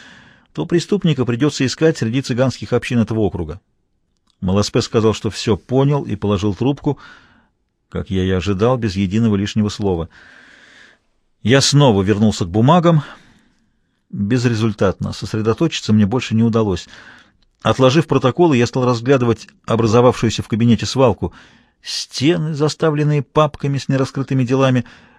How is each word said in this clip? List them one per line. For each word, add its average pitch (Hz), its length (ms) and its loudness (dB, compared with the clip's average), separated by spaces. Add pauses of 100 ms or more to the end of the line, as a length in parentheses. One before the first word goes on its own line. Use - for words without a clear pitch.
(520)
то 156 140 -8
преступника 170 580 -2
придется 123 400 -2
искать 156 340 0
среди 123 220 -2
цыганских 127 520 -4
общин 123 260 -2
этого 110 220 0
округа. 87 400 -4 (800)
Маласпе 101 420 0
сказал, 110 320 0
что - 160 -6
все 104 260 -2
понял, 139 460 0
и 110 120 -8
положил 101 400 -2
трубку, 143 440 -2 (880)
как 90 220 -8
я 92 140 -2
и 92 60 0
ожидал, 101 460 0
без 107 200 -4
единого 101 400 0
лишнего 104 340 -2
слова. 90 380 -4 (1300)
Я 131 180 4
снова 131 420 4
вернулся 104 420 0
к 85 60 -10
бумагам. 156 520 4 (1080)
Безрезультатно. 110 1000 -2
Сосредоточиться 113 800 -2
мне 107 140 4
больше 117 280 -2
не 113 80 2
удалось. 110 440 0 (760)
Отложив 131 440 2
протоколы, 139 500 2
я 120 100 2
стал 131 180 -2
разглядывать 120 640 0 (180)
образовавшуюся 113 760 2
в - 60 -10
кабинете 113 360 2
свалку. 117 480 0 (480)
Стены, 160 760 -4
заставленные 147 680 -2
папками 147 560 -2
с - 100 -12
нераскрытыми 135 560 -2
делами, 131 400 2 (340)